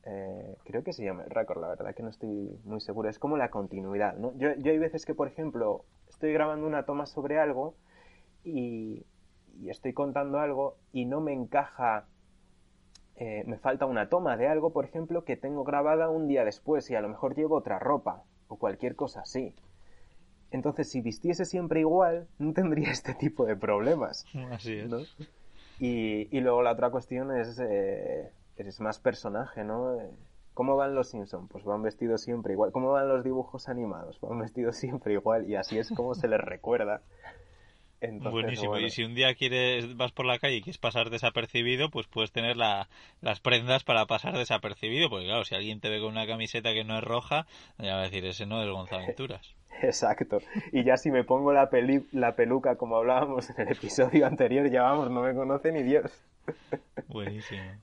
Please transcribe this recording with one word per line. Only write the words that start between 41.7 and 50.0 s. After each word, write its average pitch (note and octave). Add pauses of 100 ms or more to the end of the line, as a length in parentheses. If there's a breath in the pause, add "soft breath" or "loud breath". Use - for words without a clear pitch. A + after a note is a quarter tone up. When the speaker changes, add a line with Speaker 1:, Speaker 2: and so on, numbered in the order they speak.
Speaker 2:
pues A#2+
puedes A2
tener A#2
la, G#2 (320 loud breath)
las A2
prendas B2
para A2
pasar A2+
desapercibido, A#2
porque F#2+
claro, G#2+
si -
alguien G#2
te -
ve G#2+
con A2
una A2
camiseta A2+
que A2
no A2
es A2
roja, A#2+ (320 loud breath)
ya F#2+
va F#2+
a F#2+
decir, F#2
"Ese F#2
no A2
es G#2
Gonzalo F#2
Aventuras". A#2+ (140)
Speaker 1:
<laughs> -
Exacto. A#2 (340 loud breath)